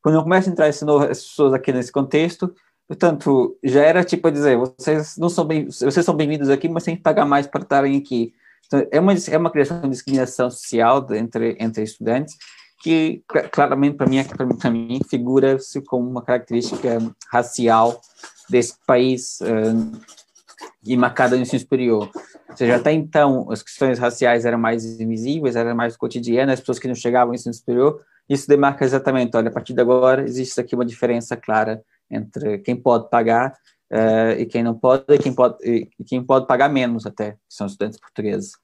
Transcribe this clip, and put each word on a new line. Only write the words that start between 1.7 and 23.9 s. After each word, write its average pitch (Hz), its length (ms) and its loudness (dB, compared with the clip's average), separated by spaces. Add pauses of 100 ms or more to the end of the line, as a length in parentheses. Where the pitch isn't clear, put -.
nesse 127 200 -4
contexto, 160 600 -2 (340)
portanto, 139 760 0
já 139 200 4
era 165 220 4
tipo 170 240 0
a - 20 6
dizer, 143 260 2
"Vocês 151 640 -2
não 170 100 0
são 175 160 0
bem, 151 220 -2
vocês 139 380 0
são - 100 2
bem-vindos 147 340 0
aqui, 139 200 2
mas 165 160 -4
tem 170 120 -4
que - 60 -16
pagar 156 240 2
mais 143 200 2
para 143 160 -6
estarem 139 360 2
aqui." 120 340 -4 (340)
Então, 139 240 0
é 156 100 4
uma, 196 120 4
é 165 260 0
uma 160 120 0
criação 147 320 0
de 139 60 -2
discriminação 127 600 -2
social 120 500 0
de, 113 180 -6
entre, 113 420 -4
entre 110 220 -4
estudantes, 117 540 -4 (460)
que 160 440 0
cla-, - 220 -2
claramente, 143 480 0
pra 131 100 0
mim, 131 120 2
é, 135 60 0
pra 131 220 -6
mim, 120 100 0
pra 123 140 -2
mim, 117 380 -4
figura-se 135 760 0
como 123 260 -4
uma 123 140 -8
característica 120 760 -2 (320)
racial 117 720 2 (480)
desse 123 260 0 (120)
país, 127 560 0
eh, 110 320 0 (1120)
e 123 120 -2
marcada 123 400 2
no 127 60 0
ensino 120 180 -2
superior. 117 500 0 (380)
Ou - 80 -20
seja, 120 200 2
até 135 160 2
então, 147 580 0
as 110 120 -6
questões 131 360 -2